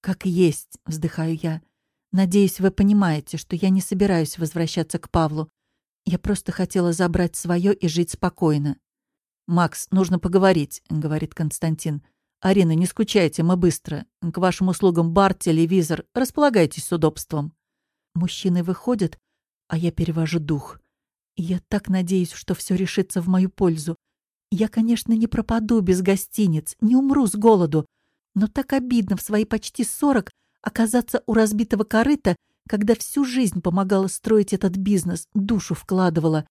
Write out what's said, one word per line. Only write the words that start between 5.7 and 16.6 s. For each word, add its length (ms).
Я 140
просто 320
хотела 400
забрать 460
своё 340
и 160
жить 240
спокойно". 640
"Макс, 440
нужно 280
поговорить", 680
говорит 440
Константин. 680
"Арина, 340
не 100
скучайте, 580
мы 120
быстро. 500
К 180
вашим 280
услугам 460
бар, 200
телевизор. 800
Располагайтесь 680